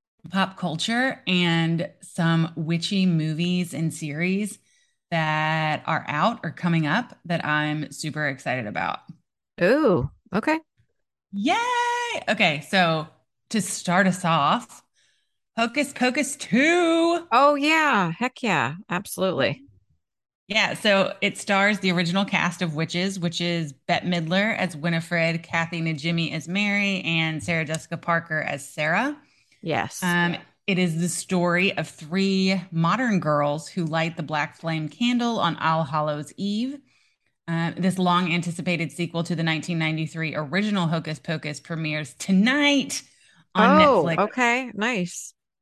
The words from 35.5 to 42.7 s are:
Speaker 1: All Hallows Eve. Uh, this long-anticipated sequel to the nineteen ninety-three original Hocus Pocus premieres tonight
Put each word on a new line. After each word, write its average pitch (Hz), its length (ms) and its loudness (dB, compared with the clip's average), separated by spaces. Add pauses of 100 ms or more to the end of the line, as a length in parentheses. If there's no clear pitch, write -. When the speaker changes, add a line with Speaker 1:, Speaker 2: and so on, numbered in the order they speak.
Speaker 1:
All 160 280 0
Hallows 151 520 -4
Eve. 220 420 -4 (680)
Uh, 165 300 -2
this 185 200 0
long-anticipated 175 960 0
sequel 170 300 -4
to 170 140 -4
the 165 60 -2
nineteen 160 360 -2
ninety-three 160 560 -4
original 175 540 0
Hocus 156 300 -4
Pocus 156 420 -6
premieres 156 540 -6
tonight 269 880 2 (520)